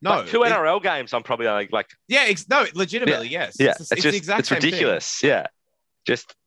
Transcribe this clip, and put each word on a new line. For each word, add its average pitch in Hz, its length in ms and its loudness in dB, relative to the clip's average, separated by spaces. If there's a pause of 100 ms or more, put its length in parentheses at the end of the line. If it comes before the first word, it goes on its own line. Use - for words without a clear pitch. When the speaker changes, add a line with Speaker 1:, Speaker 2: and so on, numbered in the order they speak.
Speaker 1:
No. 175 100 -2
Speaker 2:
like, 131 180 0
two 226 160 2
Speaker 1:
It - 20 4
Speaker 2:
N 226 60 2
R 175 140 0
L 185 140 2
games, 156 320 -4
I'm 117 100 -2
probably, 117 240 -2
like, 104 260 0
like 107 160 -2 (200)
Speaker 1:
Yeah, 262 180 2
ex-, 196 220 -2
no, 269 160 4 (100)
legitimately, 175 540 -2
Speaker 2:
Yeah. 156 160 -6
Speaker 1:
yes. - 140 -10
Speaker 2:
Yeah, 139 120 6
Speaker 1:
It's - 80 0
the, - 40 -14
Speaker 2:
it's - 100 -10
Speaker 1:
it's 151 100 -2
the 147 60 2
Speaker 2:
just, 202 80 2
Speaker 1:
exact 180 240 -2
Speaker 2:
it's - 80 -4
Speaker 1:
same - 120 0
thing. - 120 2
Speaker 2:
ridiculous. 127 500 -2
Yeah. 127 240 2 (600)
Just - 280 -4 (120)